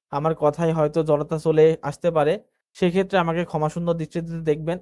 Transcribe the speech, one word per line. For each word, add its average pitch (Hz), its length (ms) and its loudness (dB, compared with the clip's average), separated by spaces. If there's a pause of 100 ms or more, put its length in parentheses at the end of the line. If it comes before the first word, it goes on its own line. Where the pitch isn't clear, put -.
(120)
আমার 151 240 0
কথায় 160 380 0
হয়তো 156 300 0
জড়তা 151 360 0
চলে 160 420 4
আসতে 143 300 -4
পারে, 151 220 2 (400)
সেক্ষেত্রে 190 440 0
আমাকে 170 280 0
ক্ষমাসুন্দর 165 480 -2
দৃষ্টিতে 165 480 -6
দেখবেন। 160 400 -2